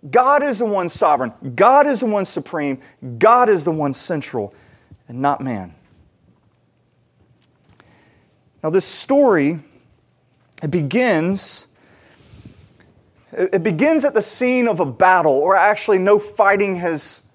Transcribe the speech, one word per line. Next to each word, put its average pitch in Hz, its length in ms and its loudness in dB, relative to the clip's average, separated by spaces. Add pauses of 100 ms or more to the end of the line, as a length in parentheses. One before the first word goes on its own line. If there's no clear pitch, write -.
(100)
God 262 320 2
is 269 160 -2
the 233 80 -2
one 190 240 -2
sovereign. 135 420 0 (220)
God 262 320 4
is 262 140 -2
the 254 60 -4
one 208 200 -2
supreme. 143 520 -6 (380)
God 226 320 6
is 180 160 2
the 170 60 0
one 147 240 -4
central, 135 580 -6 (560)
and 123 140 -10
not 139 180 0
man. 101 340 -10 (3000)
Now, 156 60 -4
this 175 160 2
story, 180 760 2 (1000)
it 151 80 -6
begins, 180 1040 -2 (1600)
it, 190 220 -2
it 185 80 0
begins 254 420 0
at 285 80 0
the 220 80 0
scene 247 480 -2
of 196 100 -2
a 180 60 0
battle, 160 480 2
or 156 240 2
actually 208 400 2
no 196 220 4
fighting 202 580 0
has 170 480 -6 (100)